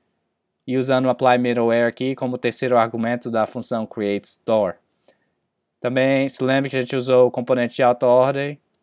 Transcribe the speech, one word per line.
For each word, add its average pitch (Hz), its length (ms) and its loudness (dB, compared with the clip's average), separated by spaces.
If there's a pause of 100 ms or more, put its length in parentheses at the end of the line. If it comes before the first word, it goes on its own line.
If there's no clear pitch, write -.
(640)
e 127 120 -4
usando 131 300 0
o - 20 2
Apply 127 300 2
Middleware 120 500 0
aqui 131 260 -4
como 127 240 -6
terceiro 123 380 -2
argumento 117 540 -2
da 110 160 0
função 113 380 -8
Create 101 440 -6
Store. 104 480 -2 (1040)
Também 135 480 0
se - 160 -6
lembre 135 260 0
que 135 60 -6
a 131 40 0
gente 127 140 -6
usou 127 320 4
o 120 60 0
componente 120 440 -2
de 139 60 0
alta 123 240 2
ordem, 139 540 2 (220)